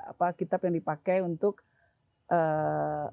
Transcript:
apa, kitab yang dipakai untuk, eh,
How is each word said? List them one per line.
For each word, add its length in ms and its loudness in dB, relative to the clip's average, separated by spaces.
apa, 260 0
kitab 300 -2
yang 160 0
dipakai 420 -2
untuk, 460 -2
eh, 840 0